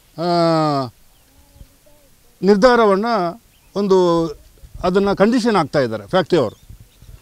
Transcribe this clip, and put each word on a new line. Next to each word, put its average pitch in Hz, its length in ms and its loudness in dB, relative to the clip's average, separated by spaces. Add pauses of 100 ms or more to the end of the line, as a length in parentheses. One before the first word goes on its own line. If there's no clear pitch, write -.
(180)
ಆ, 160 60 -8 (2250)
ನಿರ್ಧಾರವನ್ನು 208 1000 2 (340)
ಒಂದು 185 520 0 (560)
ಅದನ್ನು 190 320 0
condition 226 400 0
ಆಗ್ತಾ 156 240 -2
ಇದ್ದಾರೆ 110 280 -4
ಫ್ಯಾಕ್ಟ್ರಿಯವರು. 156 480 -2 (680)